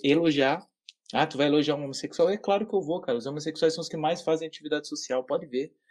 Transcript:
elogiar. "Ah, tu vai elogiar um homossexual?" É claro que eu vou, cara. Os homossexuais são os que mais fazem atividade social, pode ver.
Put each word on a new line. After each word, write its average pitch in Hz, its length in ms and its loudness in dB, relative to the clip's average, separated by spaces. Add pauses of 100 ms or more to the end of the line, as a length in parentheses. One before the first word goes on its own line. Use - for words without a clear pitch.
elogiar. 147 640 4 (480)
"Ah, 139 120 4
tu 147 120 -8
vai 143 80 4
elogiar 147 300 4
um 143 80 -6
homossexual?" 147 440 0
É 202 80 0
claro 202 300 0
que 220 80 -8
eu 190 80 2
vou, 160 180 -2
cara. 127 160 -2
Os 117 80 -6
homossexuais 151 480 0
são 170 80 -6
os 160 80 -8
que - 80 -8
mais 160 240 0
fazem 160 260 -2
atividade 147 400 -6
social, 127 380 -4
pode 165 220 -2
ver. 135 260 -4 (180)